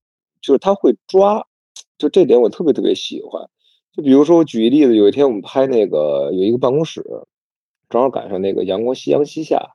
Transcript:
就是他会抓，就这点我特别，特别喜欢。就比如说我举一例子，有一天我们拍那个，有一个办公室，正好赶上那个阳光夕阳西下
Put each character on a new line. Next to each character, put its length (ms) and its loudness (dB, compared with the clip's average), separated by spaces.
就 100 0
是 60 4
他 160 0
会 200 0
抓， 380 2
就 140 -4
这 160 4
点 120 4
我 120 2
特 120 -10
别， 120 0
特 80 -6
别 120 0
喜 280 -12
欢。 260 -16
就 60 -10
比 80 0
如 160 6
说 100 4
我 80 4
举 220 -2
一 20 4
例 160 2
子， 100 4
有 140 4
一 20 2
天 160 0
我 60 0
们 80 -8
拍 260 -2
那 200 0
个， 480 -2
有 100 -2
一 80 0
个 60 0
办 120 0
公 140 0
室， 180 -12
正 140 0
好 80 0
赶 180 -10
上 140 -6
那 100 -2
个 120 -4
阳 200 -4
光 100 -2
夕 160 -8
阳 140 0
西 180 -12
下 320 -4